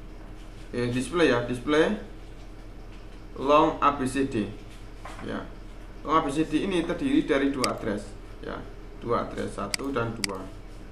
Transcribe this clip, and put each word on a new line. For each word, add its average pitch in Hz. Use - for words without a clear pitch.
Eh, 123
display, 135
ya, 120
display 151
long 147
A 139
B 127
C 135
D. 110
Ya. 110
Long 151
A 160
B 139
C 147
D 147
ini 185
terdiri 147
dari 139
dua 123
address, 104
ya. -
Dua 117
address, 101
satu 131
dan 113
dua. 98